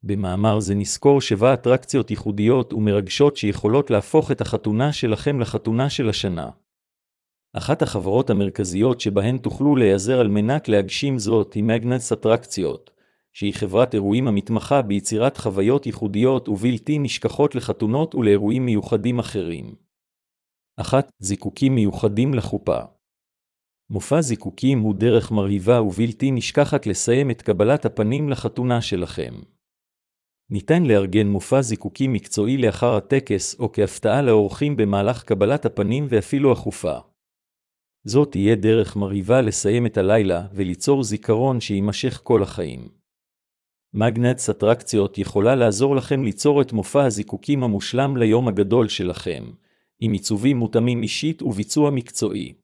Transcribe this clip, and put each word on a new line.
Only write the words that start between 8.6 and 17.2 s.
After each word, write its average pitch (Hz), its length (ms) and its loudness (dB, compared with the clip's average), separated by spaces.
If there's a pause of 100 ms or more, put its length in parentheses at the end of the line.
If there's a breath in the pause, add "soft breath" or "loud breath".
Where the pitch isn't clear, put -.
שבהן 107 380 0
תוכלו 135 380 0
להיעזר 110 440 4
על 113 80 4
מנת 107 400 0
להגשים 107 500 0
זאת 104 340 0
היא 104 120 -2
מגנס 117 480 0
אטרקציות, 110 760 -2 (420)
שהיא 101 220 -6
חברת 110 400 0
אירועים 110 340 0
המתמחה 113 540 0
ביצירת 107 540 -2
חוויות 110 500 0
ייחודיות 117 640 -2
ובלתי 120 500 -2
נשכחות 143 560 -2